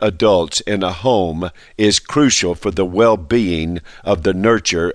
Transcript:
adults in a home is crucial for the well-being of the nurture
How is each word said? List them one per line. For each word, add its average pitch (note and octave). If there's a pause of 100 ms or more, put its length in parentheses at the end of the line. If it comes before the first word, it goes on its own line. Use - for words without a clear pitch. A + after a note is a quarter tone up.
adults F#2+
in G2+
a F#2
home F2+ (280)
is G#2+
crucial A#2
for G2+
the F#2
well-being F2+ (240)
of F#2
the F#2+
nurture F#2